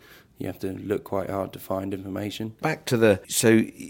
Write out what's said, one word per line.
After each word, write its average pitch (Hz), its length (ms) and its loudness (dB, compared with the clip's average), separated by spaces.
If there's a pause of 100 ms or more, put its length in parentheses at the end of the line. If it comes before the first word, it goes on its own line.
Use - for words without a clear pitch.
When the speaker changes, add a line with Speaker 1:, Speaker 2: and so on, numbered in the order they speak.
(380)
Speaker 1:
You - 100 -8
have 92 120 -10
to 95 140 -6
look 98 300 -4
quite 98 260 -6
hard 95 240 -6
to - 60 -16
find 98 340 -6
information. 101 680 -8
Speaker 2:
Back 160 240 -6
to 123 120 0
the, 107 300 6
so 113 300 6
y-, - 140 2 (180)